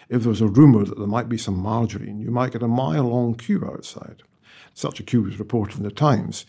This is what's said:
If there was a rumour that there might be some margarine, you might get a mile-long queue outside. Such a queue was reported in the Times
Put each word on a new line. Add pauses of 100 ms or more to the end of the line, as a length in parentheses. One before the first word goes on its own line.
(100)
If
there
was
a
rumour
that
there
might
be
some
margarine,
you
might
get
a
mile-long
queue
outside. (520)
Such
a
queue
was
reported
in
the
Times